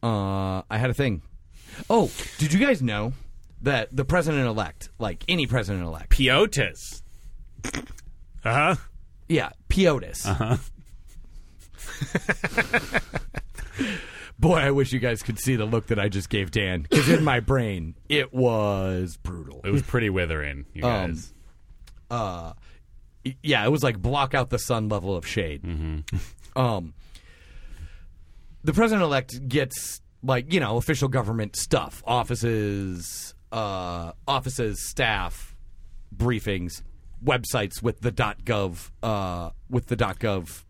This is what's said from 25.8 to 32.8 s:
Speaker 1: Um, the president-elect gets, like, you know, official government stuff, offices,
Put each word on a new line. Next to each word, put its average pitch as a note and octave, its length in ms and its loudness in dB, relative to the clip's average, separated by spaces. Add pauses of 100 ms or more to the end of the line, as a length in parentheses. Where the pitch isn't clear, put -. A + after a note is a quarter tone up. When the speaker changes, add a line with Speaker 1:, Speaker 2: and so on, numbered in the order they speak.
Speaker 1:
Um, G2 340 0 (1700)
the D3+ 100 2
president-elect D3 760 4
gets, - 520 -2 (200)
like, B2+ 320 0
you F#3 60 6
know, A#2 180 2
official C3+ 300 2
government A2+ 480 -2
stuff, - 500 0
offices, G#2 1300 -2 (180)